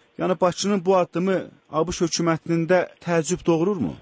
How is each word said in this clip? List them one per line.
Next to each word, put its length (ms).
Yəni, 220
Bakının 460
bu 100
addımı 420
A 160
B 60
Ş 120
hökumətində 800
təəccüb 440
doğururmu? 560